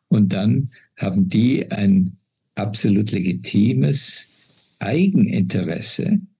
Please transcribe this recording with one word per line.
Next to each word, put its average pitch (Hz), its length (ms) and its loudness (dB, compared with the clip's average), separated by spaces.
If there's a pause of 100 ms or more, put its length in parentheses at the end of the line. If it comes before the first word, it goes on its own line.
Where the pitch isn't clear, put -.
Und 107 260 2
dann 110 360 0 (280)
haben 95 320 -2
die 120 420 0
ein 98 460 2 (380)
absolut 104 560 0
legitimes 113 1700 -2
Eigeninteresse 110 1400 0 (200)